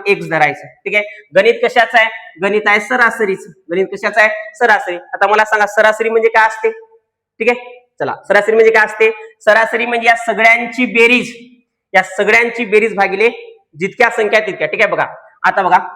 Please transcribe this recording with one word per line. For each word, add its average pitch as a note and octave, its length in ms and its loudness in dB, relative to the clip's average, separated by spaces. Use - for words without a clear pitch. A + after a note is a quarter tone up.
एक्स F3 240 -2
धरायचं. D3+ 360 -2
ठीक G3 160 -8
आहे, G#3 100 -2
गणित A3+ 280 2
कशाचं A#3 340 2
आहे? A3 100 2
गणित G#3 260 -2
आहे G#3 120 2
सरासरीचं. A3 680 -2
गणित F#3 220 -2
कशाचं G3+ 280 -2
आहे? G#3+ 100 4
सरासरी. G3+ 420 0
आता F#3 300 -4
मला G#3+ 180 2
सांगा, G#3+ 240 0
सरासरी G#3+ 400 2
म्हणजे A3+ 200 2
काय A3 180 2
असते? A3 240 -4
ठीक - 800 -8
आहे, - 240 -6
चला, C3 140 -4
सरासरी G#3 260 0
म्हणजे A3+ 180 4
काय A3 120 4
असते? A3 260 0
सरासरी A3 460 0
म्हणजे A#3 220 -2
या - 80 4
सगळ्यांची A#3 720 0
बेरीज, A#3 420 2
या F#3 120 4
सगळ्यांची A3+ 600 0
बेरीज G#3 300 0
भागिले G3 320 0
जितक्या F#3+ 360 0
संख्या G#3+ 280 0
तितक्या. F#3+ 260 -6
ठीक F#3 160 -4
आहे, G3+ 80 2
बघा, D3 160 -2
आता F#3+ 200 0
बघा, F3+ 160 4